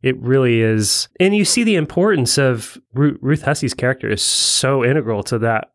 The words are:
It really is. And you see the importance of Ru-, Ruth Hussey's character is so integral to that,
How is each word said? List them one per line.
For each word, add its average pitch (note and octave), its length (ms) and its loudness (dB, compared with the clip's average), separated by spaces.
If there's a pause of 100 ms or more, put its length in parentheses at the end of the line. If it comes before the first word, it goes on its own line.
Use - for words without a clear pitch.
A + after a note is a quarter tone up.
It B2+ 160 0
really B2 420 2
is. A2 460 0 (120)
And G3 160 4
you G#3 100 2
see - 180 0
the A3 120 2
importance E3 640 0
of B2+ 400 0 (160)
Ru-, C#3 280 2
Ruth D3 220 0
Hussey's C#3 300 -2
character B2 360 -4
is G#2 120 -2
so - 640 0
integral A#2 400 0
to A#2+ 160 -4
that, A2+ 360 -2